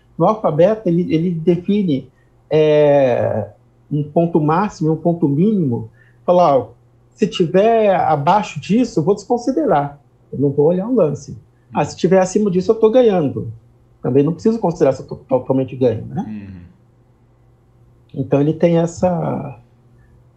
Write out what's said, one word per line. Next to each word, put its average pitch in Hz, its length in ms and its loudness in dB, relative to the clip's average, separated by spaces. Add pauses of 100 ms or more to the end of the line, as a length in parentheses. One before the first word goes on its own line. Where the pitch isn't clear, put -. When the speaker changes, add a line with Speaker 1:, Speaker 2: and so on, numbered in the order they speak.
(160)
Speaker 1:
no 165 100 2
alfabeto, 202 640 0
ele, 170 260 0
ele 165 160 0
define, 175 800 -2 (380)
é, 143 1000 2 (420)
um 147 100 -2
ponto 170 380 0
máximo 156 480 -2
e 160 40 2
um 156 40 -2
ponto 170 320 -2
mínimo. 143 640 0 (340)
Fala, 175 340 4
ó, 117 100 -6 (460)
se 220 120 -2
tiver 202 680 2
abaixo 156 640 0
disso, 226 420 0
eu 147 40 0
vou 190 100 2
desconsiderar. 233 880 -2 (320)
Eu - 80 -10
não 139 100 2
vou 143 160 2
olhar 180 220 0
o 262 60 -2
lance. 156 440 -2 (340)
Ah, 156 120 -2
se - 120 -10
tiver 185 220 2
acima 196 320 0
disso, 185 220 0
eu - 20 2
tô 220 160 4
ganhando. 170 640 0 (500)
Também 135 220 2
não 160 80 0
preciso 226 260 -2
considerar 165 340 0
se - 100 -6
eu - 40 -18
tô - 100 -14
totalmente 131 600 -2
ganho, 117 300 0
né? 135 200 -8
Speaker 2:
Uhum. 98 340 -14 (1500)
Speaker 1:
Então, 139 260 -2
ele 151 140 0
tem 170 240 2
essa, 156 840 -4 (760)